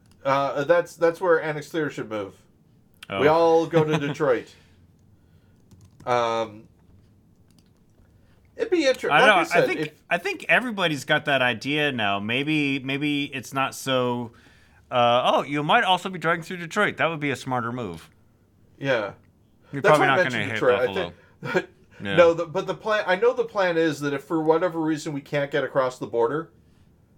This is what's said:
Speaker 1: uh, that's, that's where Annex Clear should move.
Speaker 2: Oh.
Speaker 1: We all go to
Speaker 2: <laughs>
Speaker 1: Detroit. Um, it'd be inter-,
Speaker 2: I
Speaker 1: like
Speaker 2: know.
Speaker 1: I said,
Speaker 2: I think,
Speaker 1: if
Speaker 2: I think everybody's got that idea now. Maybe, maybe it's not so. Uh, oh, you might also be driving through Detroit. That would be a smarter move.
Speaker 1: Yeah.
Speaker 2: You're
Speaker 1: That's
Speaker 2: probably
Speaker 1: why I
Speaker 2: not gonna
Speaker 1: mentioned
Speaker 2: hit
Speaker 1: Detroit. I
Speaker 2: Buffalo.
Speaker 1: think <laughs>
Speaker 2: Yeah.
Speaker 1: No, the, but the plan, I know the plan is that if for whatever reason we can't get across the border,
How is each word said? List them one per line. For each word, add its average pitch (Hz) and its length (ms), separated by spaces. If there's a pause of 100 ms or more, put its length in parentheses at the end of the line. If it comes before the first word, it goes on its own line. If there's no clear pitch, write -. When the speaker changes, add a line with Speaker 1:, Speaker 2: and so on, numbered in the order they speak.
(240)
Speaker 1:
uh, 139 400
that's, 170 320
that's 165 240
where 170 220
Annex 151 280
Clear 156 200
should 120 200
move. 104 240 (760)
Speaker 2:
Oh. 98 120
Speaker 1:
We 139 60
all 165 380
go 156 180
to 156 140
Speaker 2:
<laughs> 143 100
Speaker 1:
Detroit. 143 460 (1500)
Um, 113 580 (1900)
it'd - 140
be 330 180
inter-, 254 220
Speaker 2:
I 147 120
Speaker 1:
like - 60
Speaker 2:
know. 403 80
Speaker 1:
I 165 80
said, - 200
Speaker 2:
I - 40
think, 359 120
Speaker 1:
if 151 120 (180)
Speaker 2:
I 170 80
think 370 300
everybody's 180 580
got 151 200
that 139 160
idea 131 500
now. 104 280
Maybe, 139 600
maybe 143 460
it's 131 280
not 135 200
so. 123 580 (600)
Uh, 123 440
oh, 214 80
you 143 200
might 208 200
also 185 260
be 190 100
driving 165 240
through 185 140
Detroit. 175 400
That 139 100
would 165 120
be 143 120
a 123 40
smarter 123 360
move. 104 380 (680)
Speaker 1:
Yeah. 120 340 (600)
Speaker 2:
You're 139 100
Speaker 1:
That's 151 160
Speaker 2:
probably 143 100
Speaker 1:
why 139 60
I - 20
Speaker 2:
not - 20
gonna 131 140
Speaker 1:
mentioned 113 140
Speaker 2:
hit 113 80
Speaker 1:
Detroit. 120 260
I 127 80
Speaker 2:
Buffalo. 87 260 (400)
Speaker 1:
think 175 180
<laughs> - 60 (240)
Speaker 2:
Yeah. 101 140
Speaker 1:
No, 170 180
the, 165 120
but 165 200
the 180 100
plan, 214 300
I 185 120
know 233 160
the 247 100
plan 190 340
is 160 220
that 143 140
if 139 100
for 165 180
whatever 160 380
reason 156 320
we 139 80
can't 143 320
get 143 140
across 127 340
the 127 80
border, 117 420 (680)